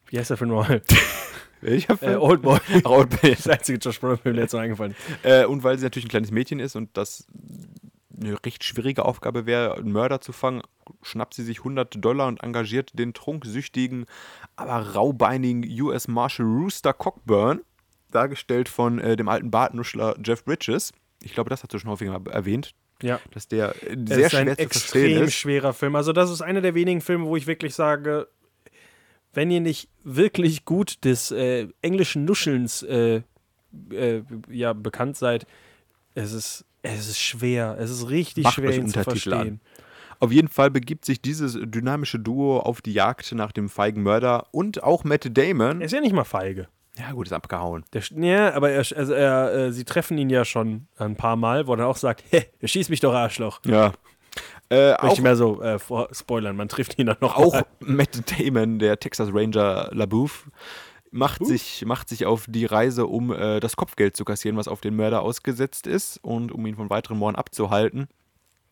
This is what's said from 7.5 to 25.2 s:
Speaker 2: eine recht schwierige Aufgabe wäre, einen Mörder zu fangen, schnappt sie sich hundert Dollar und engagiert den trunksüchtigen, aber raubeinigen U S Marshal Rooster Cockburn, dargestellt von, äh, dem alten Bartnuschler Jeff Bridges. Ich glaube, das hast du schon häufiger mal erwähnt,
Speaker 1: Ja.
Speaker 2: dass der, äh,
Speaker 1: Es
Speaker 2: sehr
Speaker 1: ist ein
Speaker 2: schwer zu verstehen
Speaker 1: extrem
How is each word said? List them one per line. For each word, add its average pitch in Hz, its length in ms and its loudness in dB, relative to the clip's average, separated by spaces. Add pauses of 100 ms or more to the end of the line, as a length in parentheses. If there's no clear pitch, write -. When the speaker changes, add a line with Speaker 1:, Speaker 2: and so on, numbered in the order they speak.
Speaker 2:
eine 107 240 -6
recht - 200 -10
schwierige 120 400 -4
Aufgabe 117 420 -4
wäre, 120 300 0
einen 107 160 -6
Mörder 127 280 0
zu - 120 -16
fangen, 127 300 -4 (400)
schnappt - 320 -10
sie 117 100 -10
sich 113 180 -10
hundert 127 420 -6
Dollar 135 220 2
und 123 160 -6
engagiert 117 560 -4
den 117 160 -2
trunksüchtigen, 127 920 -6 (500)
aber 110 380 -6
raubeinigen 120 720 2 (160)
U 143 120 -2
S 123 160 -4
Marshal 120 360 -2
Rooster 135 480 0
Cockburn, 110 680 0 (500)
dargestellt 127 580 0
von, 120 300 0
äh, 110 180 2
dem 107 120 -2
alten 110 240 -2
Bartnuschler 113 720 -2
Jeff 113 200 -2
Bridges. - 480 -4 (300)
Ich - 100 -20
glaube, 117 160 -4
das 131 140 -6
hast 117 100 -16
du 104 60 -8
schon 107 140 -10
häufiger 98 260 -6
mal 95 140 -12
erwähnt, 104 420 -4 (280)
Speaker 1:
Ja. 123 180 -2 (120)
Speaker 2:
dass - 140 -16
der, 110 380 -2
äh, - 100 -8
Speaker 1:
Es 120 140 -6
Speaker 2:
sehr 135 180 6
Speaker 1:
ist 160 80 2
ein 135 120 4
Speaker 2:
schwer 139 100 0
zu 156 120 -2
verstehen - 360 0
Speaker 1:
extrem 156 180 4